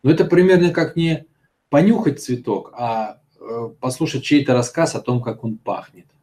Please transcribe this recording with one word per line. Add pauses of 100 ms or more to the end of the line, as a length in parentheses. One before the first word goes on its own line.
Ну,
это
примерно
как
не (460)
понюхать
цветок,
а, (200)
э, (100)
послушать
чей-то
рассказ
о
том,
как
он
пахнет. (160)